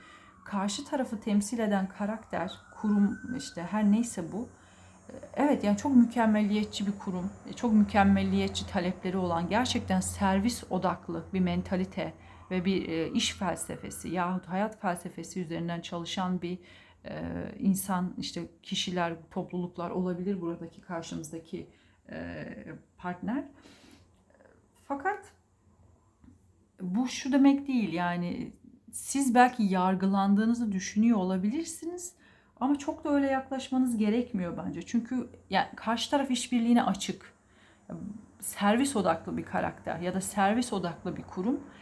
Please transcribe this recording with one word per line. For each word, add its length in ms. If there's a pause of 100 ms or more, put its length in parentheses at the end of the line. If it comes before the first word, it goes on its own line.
(440)
karşı 400
tarafı 360
temsil 380
eden 300
karakter, 640 (280)
kurum, 380 (180)
işte 260
her 300
neyse 400
bu, 160 (600)
e, 40 (220)
evet 300
yani 120
çok 200
mükemmelliyetçi 880
bir 120
kurum, 320 (180)
e, 40
çok 200
mükemmelliyetçi 960
talepleri 500
olan, 320
gerçekten 520
servis 720
odaklı 640
bir 80
mentalite 720 (380)
ve 140
bir, 240
e, 220
iş 240
felsefesi 760
yahut 400
hayat 320
felsefesi 600
üzerinden 400
çalışan 600
bir, 160 (460)
e, 180 (360)
insan, 600
işte 300 (140)
kişiler, 520 (160)
topluluklar 600
olabilir 500
buradaki 400
karşımızdaki, 880 (400)
e, 360 (520)
partner. 460 (1400)
Fakat 480 (1500)
bu 280
şu 240
demek 360
değil, 240
yani 600 (380)
siz 440
belki 280
yargılandığınızı 1080
düşünüyor 460
olabilirsiniz 920 (480)
ama 180
çok 260
da 60
öyle 160
yaklaşmanız 720
gerekmiyor 600
bence. 260
Çünkü 460 (220)
yani 160 (100)
karşı 340
taraf 200
işbirliğine 520
açık. 500 (1080)
Servis 560
odaklı 400
bir 80
karakter 560
ya 140
da 60
servis 520
odaklı 440
bir 60
kurum. 380 (220)